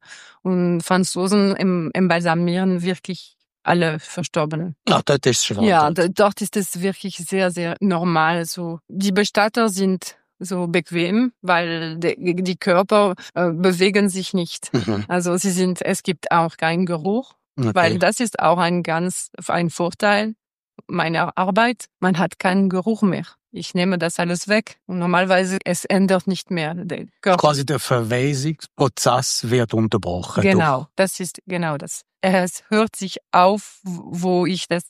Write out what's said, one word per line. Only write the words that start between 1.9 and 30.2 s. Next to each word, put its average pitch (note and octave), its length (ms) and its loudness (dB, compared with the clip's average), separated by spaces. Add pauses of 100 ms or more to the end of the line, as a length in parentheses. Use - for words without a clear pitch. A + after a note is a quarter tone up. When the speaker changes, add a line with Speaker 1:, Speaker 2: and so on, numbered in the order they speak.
Speaker 1:
embalsamieren F3 760 0 (120)
wirklich - 520 -8 (280)
alle E3 360 2
Verstorbenen. D#3 760 -6 (140)
Speaker 2:
Ah, D#3 140 2
dort C#3 220 0
ist B2 140 4
es - 60 -2
schon - 180 -2
Speaker 1:
Ja, E3 280 4
Speaker 2:
dort. E3 60 -2
Speaker 1:
d-, F3 160 2
dort G3+ 280 2
ist - 140 -6
es F#3 260 -4
wirklich F#3+ 360 -4
sehr, F#3 340 0
sehr E3+ 280 -6
normal. E3+ 680 2
So, E3+ 420 -8
die G3 240 -2
Bestatter G#3+ 580 2
sind F#3+ 460 -2 (240)
so F3+ 280 -4
bequem, F3 720 0
weil E3 560 -2
de-, E3+ 180 0 (260)
die F3+ 160 -2
Körper, G3 580 2 (180)
äh, F3 180 0
bewegen F#3 580 2
sich F#3 240 -6
nicht. - 400 -6
Speaker 2:
Mhm. G#2 340 -2
Speaker 1:
Also F3 300 0
sie F#3+ 140 0
sind, F3+ 300 0
es F3+ 220 -2
gibt - 280 -4
auch E3 260 2
keinen E3+ 280 0
Geruch, F3+ 480 -4 (260)
Speaker 2:
Okay. A#2 140 2
Speaker 1:
weil F3 260 2
das F#3+ 200 2
ist A#3+ 200 -2
auch E3 200 4
ein F3 240 2
ganz, E3+ 460 -4 (180)
ein E3+ 220 0
Vorteil G#3 680 0 (520)
meiner E3 500 -2
Arbeit. G#3+ 480 0 (140)
Man F3+ 180 0
hat F3 220 -2
keinen F#3+ 300 2
Geruch F#3 320 -2
mehr. E3+ 240 0 (280)
Ich - 200 -12
nehme F3+ 240 0
das E3+ 220 -2
alles F3 280 -2
weg G#3+ 380 0
und F#3 140 -8
normalerweise, F#3 640 2
es - 180 -2
ändert F#3+ 420 2
nicht F#3 260 -4
mehr D#3+ 220 -4
der F3 340 -8 (140)
Körper. F#3 200 4
Speaker 2:
Quasi C#3+ 240 2
der C#3 140 -2
Verwesungsprozess B2+ 1700 0
wird A#2 240 2
unterbrochen G#2 680 -2